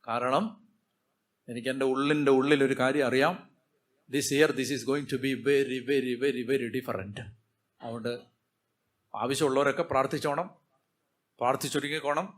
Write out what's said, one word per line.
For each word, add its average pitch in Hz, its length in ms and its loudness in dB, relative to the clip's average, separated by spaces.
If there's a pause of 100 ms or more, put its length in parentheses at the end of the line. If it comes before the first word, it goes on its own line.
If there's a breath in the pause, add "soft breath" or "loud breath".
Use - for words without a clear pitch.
കാരണം 127 360 0 (1040)
എനിക്ക് 120 200 -6
എൻ്റെ 135 160 -2
ഉള്ളിൻ്റെ 139 460 2
ഉള്ളിലൊരു 135 480 4
കാര്യം 135 280 2
അറിയാം. 135 280 2 (760)
This 135 220 -2
year, 147 200 6
this 123 180 -2
is 127 180 -4
going 139 180 -2
to 139 120 -4
be 135 160 -2
very, 131 460 0
very, 127 340 0
very, 127 280 -2
very 123 340 -2
different. 104 400 -6 (680)
അതുകൊണ്ട് 117 300 -6 (1040)
ആവശ്യമുള്ളവരൊക്കെ 131 680 2
പ്രാർത്ഥിച്ചോണം, 143 680 0 (920)
പ്രാർത്ഥിച്ചൊരുങ്ങിക്കോണം. 143 840 0 (120)